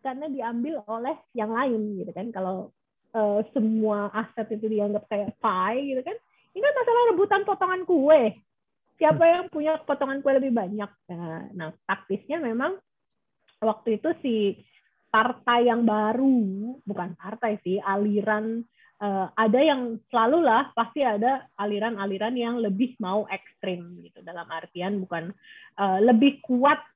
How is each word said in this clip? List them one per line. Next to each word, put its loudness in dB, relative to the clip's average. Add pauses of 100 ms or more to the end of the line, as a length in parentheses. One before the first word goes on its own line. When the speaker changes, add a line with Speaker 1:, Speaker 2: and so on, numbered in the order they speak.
Speaker 1:
karena -8
diambil -6
oleh -6 (160)
yang -4
lain -2
gitu -8
kan. -10
Kalau, -6 (360)
eh, 0 (120)
semua 0
aset -6
itu -8
dianggap -2
kayak -4
pie 0 (120)
gitu -2
kan, -8 (380)
ini -8
kan 4
masalah 2 (100)
rebutan 2
potongan -2
kue. 6 (640)
Siapa 4
Speaker 2:
Hmm. 6
Speaker 1:
yang -2
punya -2 (120)
potongan -4
kue 4
lebih 2
banyak? -4 (200)
Nah, -10
nah, -10 (160)
taktisnya -6
memang -2 (800)
waktu -2
itu -2 (160)
si 0 (720)
partai 2
yang 2
baru, 2
bukan -8
partai -4
sih, -2
aliran, 0 (400)
eh, -2
ada 4
yang 2 (160)
selalulah 4
pasti -4
ada 0
aliran-aliran -4
yang -2
lebih 0
mau -2
ekstrim -10
gitu. -20
Dalam -14
artian -6
bukan, -8 (420)
eh, 0
lebih 6
kuat 2 (180)